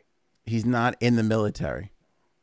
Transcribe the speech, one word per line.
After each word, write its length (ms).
He's 200
not 340
in 160
the 80
military. 680